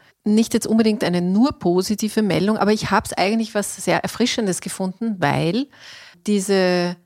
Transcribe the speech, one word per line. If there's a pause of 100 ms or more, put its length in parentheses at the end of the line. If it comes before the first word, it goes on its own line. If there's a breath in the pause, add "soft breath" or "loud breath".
(240 soft breath)
nicht
jetzt
unbedingt
eine
nur
positive
Meldung,
aber
ich
hab's
eigentlich
was
sehr
Erfrischendes
gefunden,
weil (600 loud breath)
diese (100)